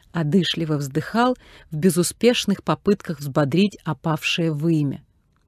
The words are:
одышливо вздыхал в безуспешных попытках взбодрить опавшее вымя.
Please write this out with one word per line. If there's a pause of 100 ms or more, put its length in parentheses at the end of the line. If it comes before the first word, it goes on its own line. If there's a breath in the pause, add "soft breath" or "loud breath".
(100)
одышливо
вздыхал (340 soft breath)
в
безуспешных
попытках
взбодрить
опавшее
вымя. (440)